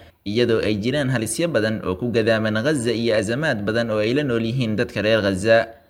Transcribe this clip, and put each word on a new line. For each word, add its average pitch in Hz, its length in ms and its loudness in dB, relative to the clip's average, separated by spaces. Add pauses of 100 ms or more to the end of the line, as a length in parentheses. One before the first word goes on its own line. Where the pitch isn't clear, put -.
(240)
iyadoo 113 360 2
ay 104 160 0
jiraan 127 320 -2
halisyo 131 400 -2
badan 110 320 0
oo 92 160 -4
ku 120 160 -4
gadaaman 110 480 0
Gaza 123 320 0
iyo 113 240 0
azamaad 117 480 -2
badan 113 260 0
oo 107 140 0
ay 113 80 0
la 143 100 0
nool 117 220 0
yihiin 113 320 -2
dadka 117 240 -2
reer 107 240 2
Gaza. 101 640 2